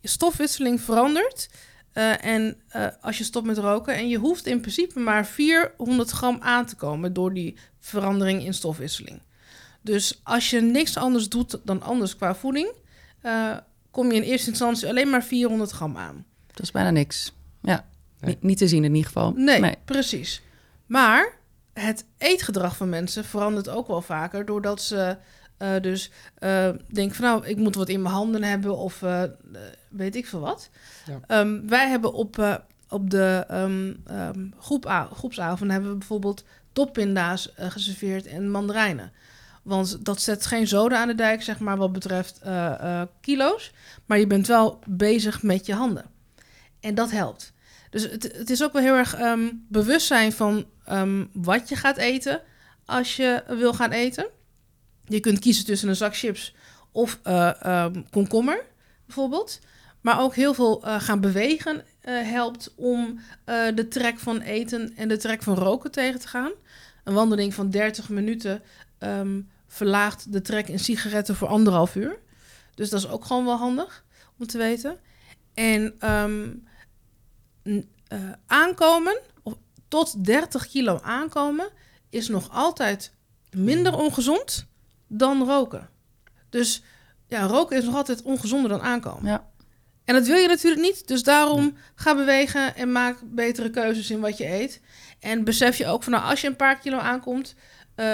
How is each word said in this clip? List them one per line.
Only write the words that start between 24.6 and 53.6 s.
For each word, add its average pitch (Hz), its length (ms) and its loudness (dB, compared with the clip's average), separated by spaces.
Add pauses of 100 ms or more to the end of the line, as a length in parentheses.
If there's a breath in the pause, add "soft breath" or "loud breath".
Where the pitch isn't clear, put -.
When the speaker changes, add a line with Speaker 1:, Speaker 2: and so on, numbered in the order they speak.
Speaker 1:
ze, 190 340 -2 (400 soft breath)
eh, 196 240 -2
dus, 190 300 -4 (280 loud breath)
eh, 190 300 2 (240)
denken 196 240 -2
van: 233 80 -4
"Nou, 233 220 2
ik - 100 -4
moet 208 180 2
wat 190 140 -2
in 190 140 -2
mijn 185 120 -2
handen 214 280 0
hebben," 202 340 -2
of, - 260 -8
eh, 180 200 -2
eh, 170 80 -4 (600)
weet 196 260 -6
ik 247 100 -8
veel 180 140 -10
wat. - 300 -8 (360 loud breath)
Speaker 3:
Ja. 139 200 -12
Speaker 1:
Ehm, 214 400 2
wij 247 220 4
hebben 240 240 0
op, 214 260 -4
eh, 208 160 2 (340)
op 196 220 -2
de, 190 380 4
ehm, 190 460 -2 (120)
ehm, 190 400 -8 (120)
groep 277 280 -4
a-, 180 280 -2
groepsavond 190 560 -4
hebben 196 200 -2
we 202 60 -6
bijvoorbeeld 202 480 -4 (280 soft breath)
toppinda's, 196 840 -2
eh, 185 160 -8
geserveerd 190 560 -6
en 196 240 -6
mandarijnen. 202 640 -2 (500 soft breath)
Want 190 420 -2
dat 202 160 -2
zet 208 260 -2
geen 226 200 0
zoden 220 320 4
aan 233 100 0
de 233 60 -2
dijk, 220 280 2
zeg 214 160 -6
maar, 202 180 -2
wat 190 160 0
betreft, 185 500 -4
eh, 175 580 -4
eh, 175 80 -6 (120)
kilo's. 285 520 0 (340 loud breath)
Maar 214 120 4
je 214 80 6
bent 196 200 4
wel 220 400 6
bezig 214 560 2
met 190 240 2
je 202 80 -2
handen. 226 300 -2 (760 soft breath)
En 214 140 -6
dat 226 160 0
helpt. 185 420 -6 (380 soft breath)
Dus 214 120 -4
het, 220 200 -8
het 226 280 -8
is 254 120 2
ook 302 100 0
wel 285 100 2
heel 262 140 6
erg, 254 180 2
ehm, 233 340 0 (200)
bewustzijn 220 640 4
van, 214 340 0 (180)
ehm, 196 480 0
wat 190 360 0
je 277 80 -4
gaat 269 200 0
eten 262 440 -2 (440 soft breath)
als 247 320 -2
je 254 320 2
wil 240 260 2